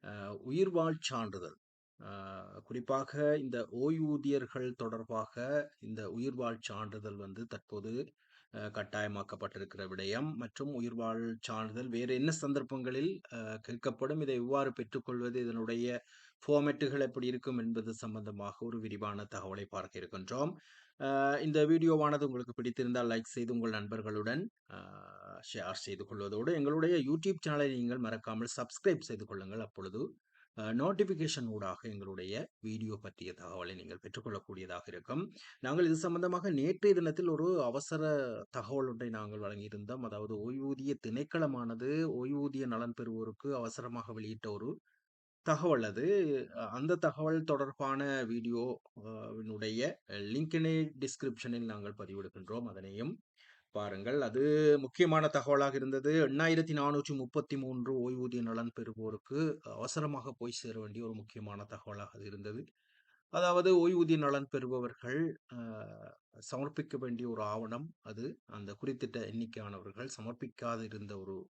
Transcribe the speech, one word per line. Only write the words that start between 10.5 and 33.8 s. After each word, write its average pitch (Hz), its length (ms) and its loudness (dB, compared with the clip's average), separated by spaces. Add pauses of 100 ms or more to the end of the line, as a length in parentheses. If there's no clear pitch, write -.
உயிர்வாழ் 117 680 -2
சான்றிதழ் 110 480 -6
வேறு 123 260 0
என்ன 139 160 4
சந்தர்ப்பங்களில், 139 920 -2 (120)
அ, 110 360 -6
கேட்கப்படும், 135 520 -2
இதை 139 140 0
எவ்வாறு 131 380 2
பெற்றுக்கொள்வது, 123 680 -4
இதனுடைய 117 600 -2 (440)
ஃபார்மேட்டுகள் 147 540 4
எப்படி 131 260 0
இருக்கும் 123 320 -2
என்பது 113 360 -2
சம்பந்தமாக 107 720 -6
ஒரு 117 140 -4
விரிவான 104 540 -6
தகவலை 98 340 -6
பார்க்க 95 320 -8
இருக்கின்றோம். 120 540 -2 (460)
அ, 139 420 4
இந்த 151 240 6
வீடியோவானது 156 580 6
உங்களுக்கு 123 280 -2
பிடித்திருந்தால் 123 560 2
லைக் 117 140 2
செய்து 120 300 -4
உங்கள் 117 180 2
நண்பர்களுடன், 107 800 -2 (220)
அ, 95 40 -12 (760)
ஷேர் 95 180 -4
செய்து 95 340 -6
கொள்வதோடு 107 460 0
எங்களுடைய 156 440 4
YouTube 160 380 2 (140)
சேனலை 147 200 4
நீங்கள் 123 300 0
மறக்காமல் 113 480 -2 (100)
சப்ஸ்கிரைப் 160 440 0
செய்து 107 260 -8
கொள்ளுங்கள். 98 340 -8
அப்பொழுது, 98 540 -6 (440)
அ, 110 160 -2
நோட்டிஃபிகேஷன் 160 720 2
ஊடாக 104 420 -6
எங்களுடைய 98 600 -6 (120)
வீடியோ 110 420 -6
பற்றிய 90 380 -10
தகவலை 90 340 -8
நீங்கள் 87 280 -12